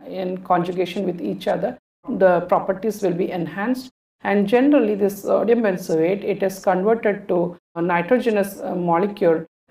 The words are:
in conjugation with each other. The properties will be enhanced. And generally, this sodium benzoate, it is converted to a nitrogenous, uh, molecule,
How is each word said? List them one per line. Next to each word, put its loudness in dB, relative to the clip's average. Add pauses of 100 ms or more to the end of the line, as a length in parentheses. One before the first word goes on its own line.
in -8
conjugation -2
with -4
each -6
other. -2 (300)
The 4
properties -2
will 0
be -2
enhanced. -4 (320)
And 2
generally, 4
this -2
sodium 2
benzoate, 0
it -2
is -2
converted 0
to -2 (200)
a -4
nitrogenous, 0
uh, -6
molecule, 0 (240)